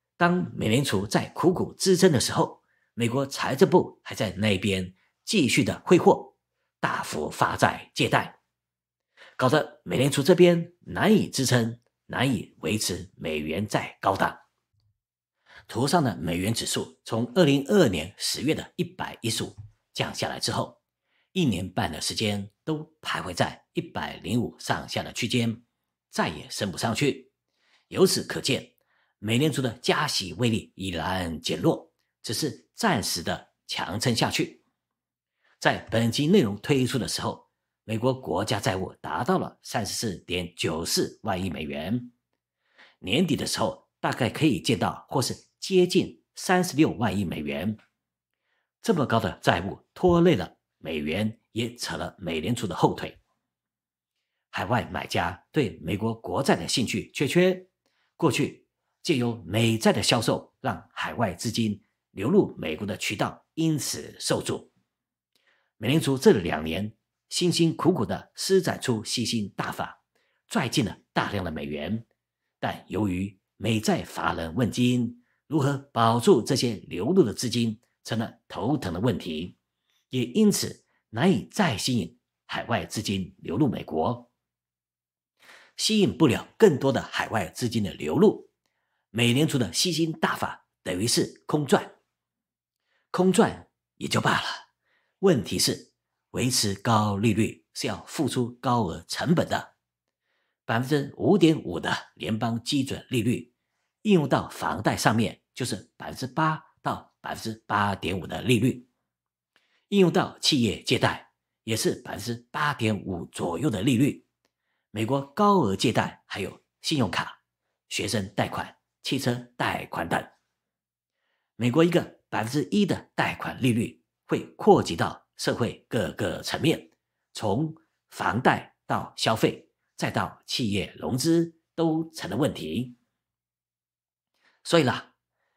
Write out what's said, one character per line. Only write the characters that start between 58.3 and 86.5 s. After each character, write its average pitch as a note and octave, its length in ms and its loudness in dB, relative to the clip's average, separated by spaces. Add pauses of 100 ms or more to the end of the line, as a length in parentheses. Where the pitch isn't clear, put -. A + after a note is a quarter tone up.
去 - 360 -4 (340)
借 D3+ 160 0
由 A#2 300 -2
美 A2+ 300 2
债 G#3 140 4
的 G2 120 -2
销 A#2+ 180 2
售， - 400 -2
让 A#2 320 -6
海 - 220 -8
外 G2+ 180 -2
资 A2 180 -4
金 G#2+ 300 -2 (300)
流 G2 180 -4
入 F3+ 280 4
美 D#2+ 180 -6
国 G#2 100 -8
的 G2+ 100 -6
渠 - 200 -6
道 - 400 -6
因 D#3+ 220 2
此 - 420 -8
受 - 200 -2
阻。 - 320 -6 (1080)
美 G#2 100 -2
联 D3+ 120 2
储 C3+ 160 0
这 G3+ 140 8
两 E2 320 0
年 F#2 320 -4 (340)
辛 F3+ 220 0
辛 D#3+ 240 2
苦 E3+ 180 2
苦 B2+ 100 -2
地 - 300 -6
施 F#3+ 300 2
展 - 180 -4
出 A2 220 -2
吸 A#2+ 220 -4
金 G#2+ 240 -2
大 - 220 -6
法， - 320 -10 (440)
拽 D#3 200 -2
进 B2+ 160 0
了 F2 140 -4 (160)
大 - 180 -2
量 F#2+ 140 -2
的 E2 60 -6
美 D2+ 140 -8
元， D2+ 420 -6 (520)
但 - 280 -6
由 G2+ 200 -2
于 F#2+ 320 -4 (180)
美 A2 220 0
债 C3 240 0
乏 E2 300 -4
人 E2 220 -6
问 A2+ 160 2
津， B2 520 0 (220)
如 D3+ 140 -2
何 C#3 180 0 (160)
保 A#2 260 4
住 C3+ 220 6
这 B2+ 140 0
些 A2+ 220 -2 (100)
流 F#2+ 260 -2
入 F#3+ 80 8
的 G#2+ 100 2
资 - 160 -6
金 A2+ 320 -2 (240)
成 A2+ 140 -6
了 A2+ 300 -6
头 A2+ 280 -2
疼 F#2 160 -4
的 E2+ 80 -6
问 G#2 200 0
题。 E2 380 -8 (540)
也 B2+ 140 -2
因 G#3 280 4
此 - 340 -6 (240)
难 D3+ 220 2
以 - 200 0
再 D3+ 260 0
吸 B2 200 0
引 - 220 -4 (260)
海 - 200 -6
外 E2+ 200 -2
资 - 160 -6
金 G2 380 -4
流 - 180 -6
入 C#3+ 100 4
美 - 160 -4
国。 F#2 480 -4 (1400)
吸 G#3+ 240 0
引 C#3+ 180 4
不 D#3+ 80 6
了 G#2 220 2 (100)